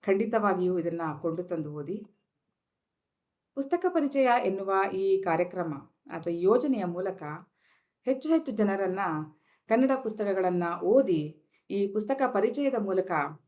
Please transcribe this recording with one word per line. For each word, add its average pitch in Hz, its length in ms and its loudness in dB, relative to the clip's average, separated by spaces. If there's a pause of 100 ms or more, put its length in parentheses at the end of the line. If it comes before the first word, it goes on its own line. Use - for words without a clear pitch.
ಖಂಡಿತವಾಗಿಯೂ 196 720 2
ಇದನ್ನ 165 220 -4 (200)
ಕೊಂಡು 165 220 -4
ತಂದು 156 320 -6
ಓದಿ. 156 320 -8 (1500)
ಪುಸ್ತಕ 311 340 -2
ಪರಿಚಯ 277 400 2 (140)
ಎನ್ನುವ 196 300 -2 (220)
ಈ 190 280 2
ಕಾರ್ಯಕ್ರಮ 170 520 -2 (360)
ಅಥವಾ 170 220 -6
ಈ 170 100 -4
ಯೋಜನೆಯ 240 420 2
ಮೂಲಕ 180 380 -6 (840)
ಹೆಚ್ಚು 269 240 -2
ಹೆಚ್ಚು 320 240 0
ಜನರನ್ನ 196 480 0 (680)
ಕನ್ನಡ 254 220 4 (120)
ಪುಸ್ತಕಗಳನ್ನ 190 640 0 (180)
ಓದಿ, 175 600 2 (280)
ಈ 196 220 0
ಪುಸ್ತಕ 233 340 -2
ಪರಿಚಯದ 247 480 0
ಮೂಲಕ 190 360 -2 (380)